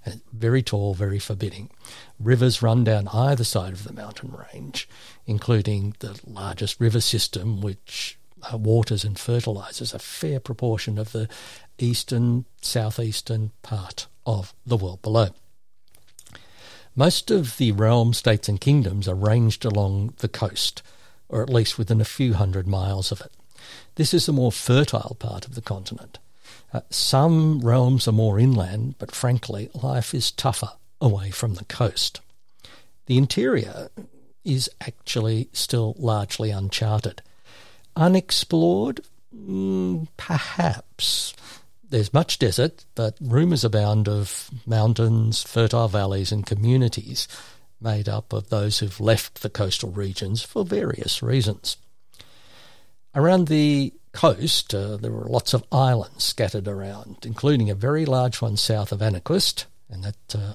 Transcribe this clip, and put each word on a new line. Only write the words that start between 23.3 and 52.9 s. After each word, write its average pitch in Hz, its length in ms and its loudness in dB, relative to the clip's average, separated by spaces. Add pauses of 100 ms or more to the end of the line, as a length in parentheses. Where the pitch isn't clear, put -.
This 156 180 0
is 170 100 4
the 156 80 0
more 123 200 4
fertile - 680 0
part 92 280 -8
of 120 80 -14
the 117 60 -10
continent. - 580 -10 (540)
Uh, 123 160 -4
some 156 720 4
realms 123 480 4
are 110 40 4
more 107 260 4
inland, 113 600 2
but - 160 -14
frankly, 113 600 -2
life 127 400 -4
is 123 160 0
tougher - 400 -2 (300)
away 98 300 2
from 107 240 -4
the 101 120 -12
coast. - 540 -2 (840)
The 127 140 4
interior - 720 0 (540)
is 131 260 -2 (100)
actually 113 720 -4
still 113 460 -2
largely 110 520 -2
uncharted. 104 720 -2 (760)
Unexplored? 180 1080 2 (320)
Mm, 190 840 -2
perhaps. - 1160 -4 (520)
There's 107 280 0
much 160 240 2
desert, 123 560 0
but 110 260 -2
rumours 147 440 2
abound 107 440 4
of 104 400 -2 (160)
mountains, 113 800 2
fertile 117 460 2
valleys 98 440 0
and 104 140 -2
communities 117 840 0 (500)
made 107 300 -2
up 104 240 -6
of 104 160 -6
those 107 300 -2
who've 101 220 -6
left 107 420 0
the 104 80 -4
coastal 95 400 -2
regions 98 520 -4
for - 220 -4
various - 580 -4
reasons. 117 540 0 (1400)